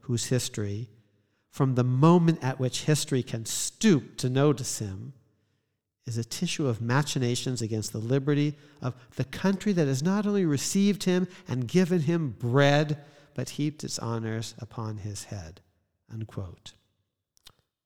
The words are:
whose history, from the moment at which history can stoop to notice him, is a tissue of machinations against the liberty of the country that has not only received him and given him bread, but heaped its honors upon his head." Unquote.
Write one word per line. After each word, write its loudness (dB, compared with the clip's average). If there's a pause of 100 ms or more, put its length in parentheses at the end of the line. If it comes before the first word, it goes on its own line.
whose -2
history, -4 (600)
from 2
the 4
moment 6
at -2
which -4
history 0
can -8
stoop 0
to 0
notice 2
him, -8 (920)
is -8
a -2
tissue -4
of 0
machinations 0
against -4
the -6
liberty 0 (260)
of -6 (200)
the -2
country -2
that 2
has 0
not 0
only 2
received 2
him 2 (200)
and -2
given 4
him 0
bread, 4 (360)
but -6
heaped -4
its -8
honors -6
upon -8
his -10
head." -14 (520)
Unquote. -12 (1120)